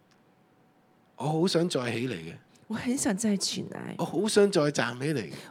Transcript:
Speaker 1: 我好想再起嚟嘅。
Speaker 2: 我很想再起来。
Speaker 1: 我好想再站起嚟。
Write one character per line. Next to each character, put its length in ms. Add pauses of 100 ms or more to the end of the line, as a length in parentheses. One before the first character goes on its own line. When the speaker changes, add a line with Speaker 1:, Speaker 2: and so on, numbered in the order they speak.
(1160)
Speaker 1:
我 100
好 220
想 220
再 220
起 180
嚟 40
嘅。 220 (320)
Speaker 2:
我 80
很 220
想 180
再 220
起 340
来。 280
Speaker 1:
我 40
好 240
想 240
再 200
站 280
起 140
嚟。 180 (200)